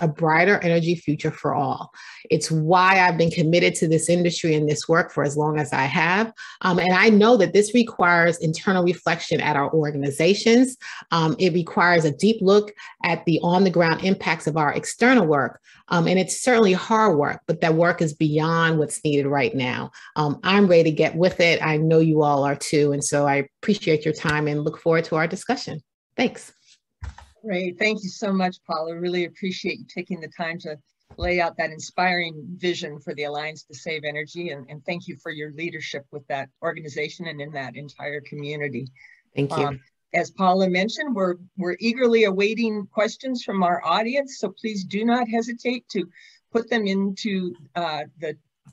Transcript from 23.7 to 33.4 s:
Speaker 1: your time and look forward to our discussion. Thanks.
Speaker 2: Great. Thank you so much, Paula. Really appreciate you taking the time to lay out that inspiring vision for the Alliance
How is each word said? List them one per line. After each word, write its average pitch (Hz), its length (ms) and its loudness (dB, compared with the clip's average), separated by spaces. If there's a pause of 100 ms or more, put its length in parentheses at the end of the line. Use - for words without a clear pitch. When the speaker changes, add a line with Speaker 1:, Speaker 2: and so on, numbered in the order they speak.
Speaker 1:
your 156 80 0
time 151 340 -2
and 147 160 -2
look 151 160 -6
forward 165 260 2
to 165 120 -2
our 160 100 0
discussion. 190 560 -8 (340)
Thanks. - 340 -4 (920)
Speaker 2:
Great. 185 360 -6
Thank 214 240 -2
you 185 60 -10
so 196 240 -6
much, 185 240 -2 (100)
Paula. 165 320 -6
Really 180 240 -2
appreciate 185 560 -8
you - 80 -20
taking 180 320 -10
the 156 80 -12 (100)
time 170 220 -6
to 156 180 -12 (400)
lay 175 220 -2
out 170 180 -2
that 160 140 -4
inspiring 165 760 -4 (120)
vision 165 420 -6
for 156 160 -12
the 147 80 -8
Alliance 147 400 -10